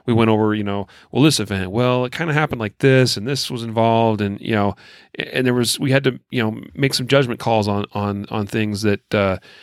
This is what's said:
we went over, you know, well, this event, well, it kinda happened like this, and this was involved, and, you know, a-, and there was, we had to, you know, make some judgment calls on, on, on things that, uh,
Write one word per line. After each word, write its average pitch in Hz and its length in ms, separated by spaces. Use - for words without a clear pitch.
we 123 80
went 113 180
over, 107 220
you 107 120
know, 101 240
well, 120 100
this 147 160
event, 95 320
well, 123 340
it 123 80
kinda 160 200
happened 143 280
like 107 180
this, 131 380
and 98 100
this 135 240
was 120 120
involved, 113 580
and, 101 200
you - 120
know, 101 220
a-, - 200
and 131 100
there 123 80
was, 120 240
we 131 140
had 135 100
to, 131 160
you 123 120
know, 110 180
make 135 200
some 127 120
judgment 120 320
calls 110 300
on, 101 240
on, 101 360
on 107 200
things 107 340
that, 101 320
uh, 98 240